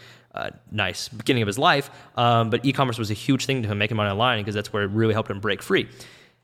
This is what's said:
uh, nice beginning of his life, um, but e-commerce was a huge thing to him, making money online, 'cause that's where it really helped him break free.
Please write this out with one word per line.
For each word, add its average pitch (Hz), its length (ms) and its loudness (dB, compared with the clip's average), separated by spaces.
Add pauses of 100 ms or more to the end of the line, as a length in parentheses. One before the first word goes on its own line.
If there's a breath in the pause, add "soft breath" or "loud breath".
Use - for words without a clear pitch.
(340 loud breath)
uh, - 160 -6 (220)
nice 98 380 -4
beginning 117 340 0
of 101 40 0
his 101 120 -4
life, 147 320 2 (240 loud breath)
um, 117 340 4
but 117 160 0
e-commerce 131 320 0
was 107 140 -2
a 104 40 -2
huge 131 300 0
thing 135 160 0
to 104 80 -2
him, 104 80 -2
making 107 200 0
money 104 120 2
online, 110 340 0
'cause 104 120 -4
that's 104 180 -4
where 104 100 0
it 98 60 0
really 110 240 2
helped 110 160 -2
him 98 100 -6
break 98 220 -2
free. 185 260 0 (560 loud breath)